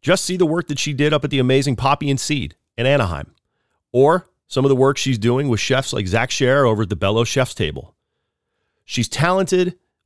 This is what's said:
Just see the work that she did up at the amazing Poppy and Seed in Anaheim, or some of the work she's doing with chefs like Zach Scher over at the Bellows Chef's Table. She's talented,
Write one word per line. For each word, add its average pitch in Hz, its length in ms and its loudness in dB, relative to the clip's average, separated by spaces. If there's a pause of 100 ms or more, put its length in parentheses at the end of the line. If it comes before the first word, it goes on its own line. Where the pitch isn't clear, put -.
Just 185 240 0
see 185 120 -4
the 180 100 2
work 165 220 -2
that 143 100 -6
she 151 160 -4
did 147 180 0
up 147 120 0
at 147 60 -4
the 139 80 -2
amazing 131 380 2
Poppy 143 340 0
and 135 80 0
Seed 139 380 -4 (200)
in 120 100 -2
Anaheim, 101 460 0 (600)
or 151 360 2 (200)
some 131 160 0
of 139 60 4
the 139 40 6
work 135 220 4
she's 131 220 -2
doing 123 300 0
with 110 120 0
chefs 131 320 -2
like 104 160 -4
Zach 113 220 0
Scher 131 360 2
over 110 160 2
at 101 60 -4
the 95 80 -4
Bellows 107 320 0
Chef's - 260 -2
Table. - 400 -8 (920)
She's - 260 -4
talented, 180 680 0 (280)